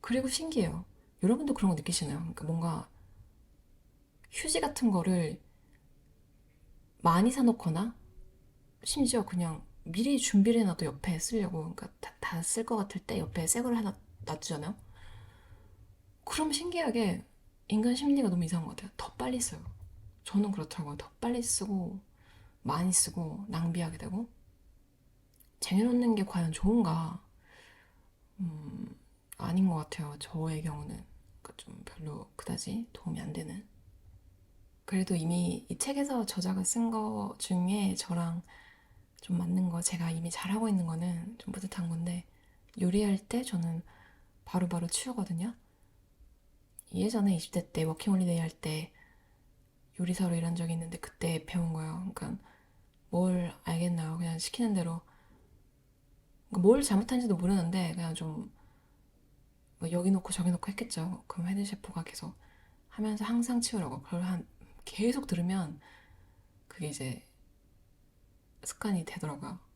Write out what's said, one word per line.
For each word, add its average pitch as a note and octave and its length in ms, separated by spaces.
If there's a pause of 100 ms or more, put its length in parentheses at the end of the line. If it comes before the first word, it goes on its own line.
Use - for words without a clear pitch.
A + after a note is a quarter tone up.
그리고 C4 260
신기해요. B3+ 580 (380)
여러분도 C4+ 300
그런 G3+ 160
거 E3+ 60
느끼시나요? D3+ 440
그러니까 E3 260
뭔가 E3 440 (1400)
휴지 - 300
같은 A#3+ 300
거를 F3 500 (1600)
많이 F3+ 300
사놓거나 A#3 640 (880)
심지어 A#3+ 420
그냥 E3+ 400 (180)
미리 A#3 340
준비를 A3+ 440
해놔도 E3+ 240
옆에 D#3+ 340
쓰려고, F3+ 420
그러니까 E3+ 280 (100)
다, - 200
다 - 200
쓸 A3+ 260
것 A#3 120
같을 G3 240
때 - 180
옆에 D#3+ 280
새 A#3 140
거를 A#3+ 160
하나 G#3 200 (280)
놔두잖아요? D#3 500 (1500)
그럼 D#4 260
신기하게 C#4 720 (420)
인간 A3+ 280
심리가 C#4 340
너무 F3 160
이상한 E3 220
것 - 80
같아요. G3 220
더 - 160
빨리 B3+ 260
써요. - 220 (640)
저는 G3+ 280
그렇더라고요. D#3 460
더 - 120 (120)
빨리 A#3+ 200
쓰고 F#3+ 580 (600)
많이 E3 320
쓰고 E3 540
낭비하게 E3+ 500
되고. A3 320 (1300)
쟁여놓는 A#3 560
게 G3 100
과연 E3+ 260
좋은가? E3+ 720 (1160)
음... D#3 560 (420)
아닌 F#3 300
것 E3+ 80
같아요. D3+ 440
저의 D#3+ 420
경우는. D3 280 (520)
그러니까 - 160
좀 - 280
별로 D#3 500
그다지 G#3 580
도움이 - 280
안 D#3 120
되는. D#3+ 340 (1160)
그래도 F#3 300
이미 F3 540
이 - 80
책에서 C#4 480
저자가 F#3 380
쓴 A#3 280
거 G#3+ 460
중에 F#3 580
저랑 E3+ 460 (800)
좀 F3+ 160
맞는 F3 320
거, E3+ 120
제가 E3+ 300
이미 E3 180
잘하고 G#3 380
있는 F#3 180
거는 E3+ 520
좀 - 160
뿌듯한 F#3+ 340
건데 E3+ 380 (560)
요리할 G3 360 (120)
때 B3 140
저는 E3+ 380 (640)
바로바로 F3 420
치우거든요. G#3 640 (1400)
예전에 G3 420
이십 - 180
대 F3 180
때 D#3+ 120
워킹홀리데이 F3 560
할 D#3+ 100 (120)
때 D#3 300 (1080)
요리사로 F3+ 360
일한 E3+ 200
적이 E3+ 180
있는데 E3 240
그때 - 480
배운 E3+ 280
거예요. D#3+ 400
그러니까 - 300 (640)
뭘 F3+ 440 (100)
알겠나요? E3 540
그냥 E3 220
시키는 A3+ 340
대로. E3+ 280 (1500)
그러니까 F#3 180
뭘 C4 160
잘못한지도 A#3 540
모르는데 F3+ 560
그냥 E3 200
좀 D#3 380 (1300)
뭐 E3 80
여기 F3 200
놓고 F#3 200
저기 F3+ 180
놓고 F3 200
했겠죠. F#3 580
그럼 F3 220
헤드 G3 160
셰프가 G3 380
계속 - 320 (520)
하면서 G#3+ 380
항상 A#3+ 340
치우라고. G#3 420
그걸 F3 220
한, F3+ 240 (380)
계속 B3+ 420
들으면 F3 500 (920)
그게 D#3 180
이제 C#3+ 400 (1400)
습관이 F#3+ 400
되더라고요. D3+ 560 (160)